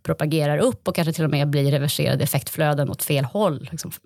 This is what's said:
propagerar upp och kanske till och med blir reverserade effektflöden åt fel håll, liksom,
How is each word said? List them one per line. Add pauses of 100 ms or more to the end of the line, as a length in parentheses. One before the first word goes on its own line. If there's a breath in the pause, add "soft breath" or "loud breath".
propagerar
upp
och
kanske
till
och
med
blir
reverserade
effektflöden
åt
fel
håll,
liksom, (160)